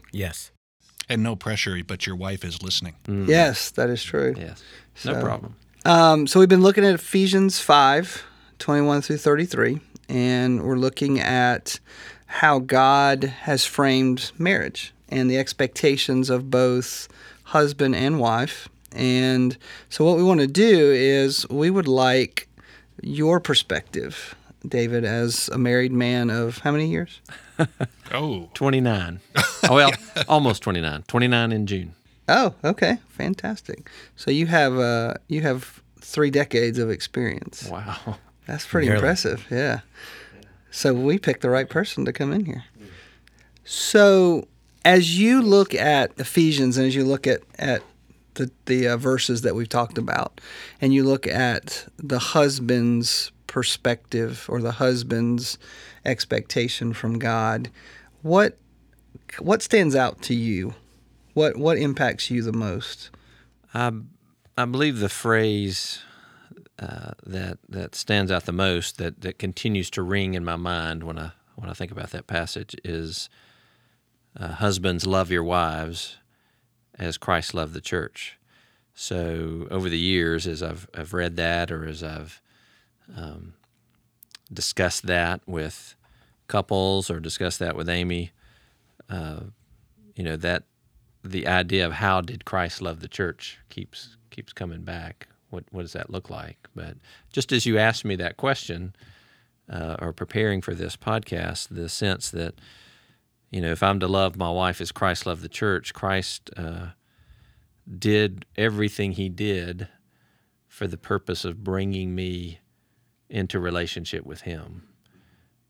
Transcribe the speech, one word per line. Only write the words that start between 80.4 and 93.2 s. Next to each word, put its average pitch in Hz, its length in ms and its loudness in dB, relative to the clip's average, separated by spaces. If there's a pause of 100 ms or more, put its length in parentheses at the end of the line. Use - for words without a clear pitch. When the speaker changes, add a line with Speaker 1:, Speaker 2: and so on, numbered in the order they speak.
Speaker 3:
as 82 160 -8
I've, 85 320 -10
I've 85 180 -12
read 87 220 -4
that 85 340 -2
or 80 160 -8
as 78 160 -12
I've, 78 400 -14 (720)
um, 82 420 -16 (1000)
discussed - 540 -4
that 87 380 -2
with 80 500 -10 (520)
couples 95 640 -2
or 82 100 -6
discussed 82 400 -6
that 85 160 -4
with 85 140 -6
Amy, 87 420 -4 (800)
uh, 80 320 -10 (760)
you 95 80 -10
know, 80 140 -6
that 85 260 -4 (600)
the 92 220 -8
idea 92 400 0
of 82 60 -4
how 95 300 0
did - 240 -12
Christ 90 360 -6
love 82 200 -10
the - 80 -16
church - 500 -10 (100)